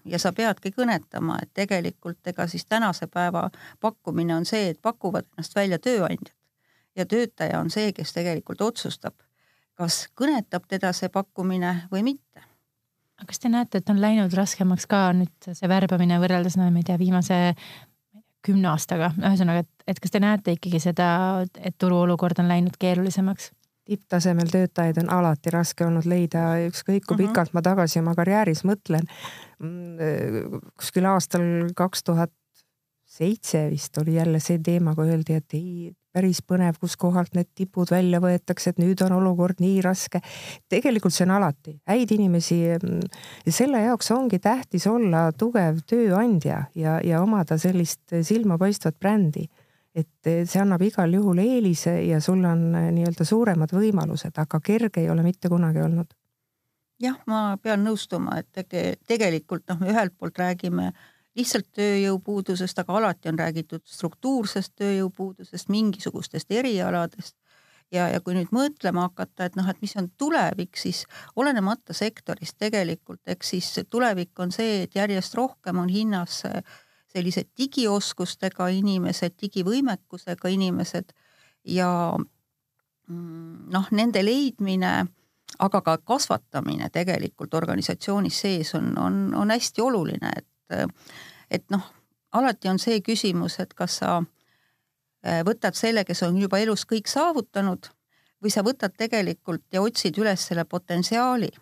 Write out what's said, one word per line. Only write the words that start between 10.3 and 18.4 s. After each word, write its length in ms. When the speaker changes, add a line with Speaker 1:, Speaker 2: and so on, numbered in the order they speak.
Speaker 1:
teda 240
see 160
pakkumine 840
või 100
mitte. 440
Speaker 2:
Aga 60
kas 120
te 140
näete, 260
et 120
on 100
läinud 320
raskemaks 560
ka 240
nüüd 400
see 160
värbamine 540
võrreldes, 340
no 140
ma 100
ei 80
tea, 100
viimase 420